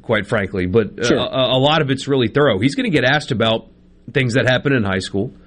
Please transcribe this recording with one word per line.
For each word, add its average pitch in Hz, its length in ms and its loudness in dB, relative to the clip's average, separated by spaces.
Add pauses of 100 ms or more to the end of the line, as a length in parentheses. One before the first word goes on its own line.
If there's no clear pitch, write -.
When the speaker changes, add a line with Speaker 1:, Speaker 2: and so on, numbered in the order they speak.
Speaker 1:
quite 104 260 -2
frankly, 98 380 -2
but, 101 340 0
uh, 120 80 -2
Speaker 2:
Sure. 143 100 2
Speaker 1:
a, 131 400 0
a - 20 2
lot 151 220 2
of 135 80 -2
it's 135 180 -4
really 131 220 0
thorough. 131 300 2
He's 131 160 0
gonna 254 140 -2
get 139 140 0
asked 143 280 0
about 113 360 -2 (440)
things 127 220 0
that 120 140 2
happened 131 280 2
in 113 80 2
high 95 160 -2
school. 101 340 -4 (140)